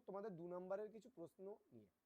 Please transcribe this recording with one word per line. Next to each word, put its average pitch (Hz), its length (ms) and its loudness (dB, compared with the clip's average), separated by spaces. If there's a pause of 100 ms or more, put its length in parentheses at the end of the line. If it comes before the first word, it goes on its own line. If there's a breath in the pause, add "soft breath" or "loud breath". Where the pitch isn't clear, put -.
তোমাদের 202 300 2
দু 165 120 0
নম্বরের 190 440 4
কিছু 226 180 -10
প্রশ্ন 170 360 -6 (240)
নিয়ে। 110 220 -14 (140)